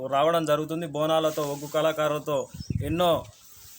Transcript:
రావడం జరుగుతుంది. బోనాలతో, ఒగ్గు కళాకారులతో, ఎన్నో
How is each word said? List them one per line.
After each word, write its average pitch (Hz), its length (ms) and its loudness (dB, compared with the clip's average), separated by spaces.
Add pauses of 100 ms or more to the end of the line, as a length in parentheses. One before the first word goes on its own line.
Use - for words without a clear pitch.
(140)
రావడం 160 360 4
జరుగుతుంది. 156 440 0
బోనాలతో, 156 480 2 (100)
ఒగ్గు 143 220 -8
కళాకారులతో, 151 640 0 (500)
ఎన్నో 170 220 2 (680)